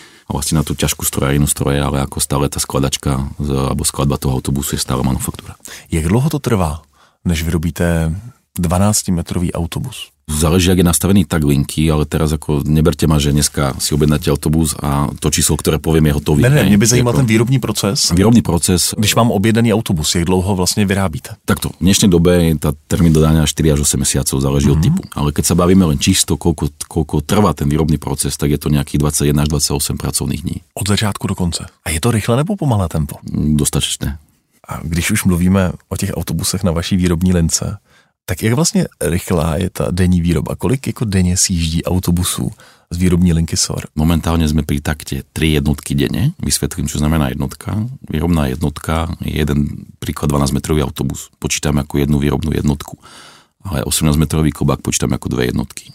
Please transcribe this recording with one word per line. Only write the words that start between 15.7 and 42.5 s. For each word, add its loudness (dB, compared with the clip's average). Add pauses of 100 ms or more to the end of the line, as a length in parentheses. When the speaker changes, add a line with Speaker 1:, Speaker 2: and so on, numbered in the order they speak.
Speaker 1:
povím, 4
je 4
hotový, 2
Speaker 2:
Ne, 4
ne, 4
Speaker 1:
hej? 4
Speaker 2:
mě 4
by 4
zajímal 2
Speaker 1:
Jako 2
Speaker 2:
ten 4
výrobní 2
proces. -2
Speaker 1:
Výrobní 6
proces. 0
Speaker 2:
Když 0
mám 4
objednaný 2
autobus, 0
jak 2
dlouho 2
vlastně 0
vyrábíte? -2 (100)
Speaker 1:
Takto, -2
v -14
dnešnej 4
dobe 4
je 2
ta 0 (160)
termín 4
dodania 4
čtyři 0
až 2
osm -2
mesiacov, -2
záleží 2
od 2
Speaker 2:
Mhm. 2
Speaker 1:
typu. 2 (140)
Ale -2
keď -2
sa 2
bavíme 6
len 0
čisto, 0
koľko, -2 (160)
koľko -2
trvá 2
ten -2
výrobný 2
proces, -4
tak 0
je -4
to -4
nejakých 0
dvacet 0
jedna 2
až 0
dvacet -2
osm -4
pracovných -4
dní. -8 (180)
Speaker 2:
Od -8
začátku -4
do -4
konce. -4 (160)
A -8
je -4
to 0
rychlé 0
nebo -2
pomalé 0
tempo? -4 (400)
Speaker 1:
Dostatečné. -2 (500)
Speaker 2:
A -12
když -2
už 0
mluvíme 4 (200)
o -6
těch -2
autobusech -4
na 2
vaší -2
výrobní 2
lince, 0 (480)
tak -6
jak 2
vlastně 0 (160)
rychlá 0
je -2
ta -4
denní 2
výroba? 0
Kolik -2
jako -4
denně 2
sjíždí 0
autobusů 0 (400)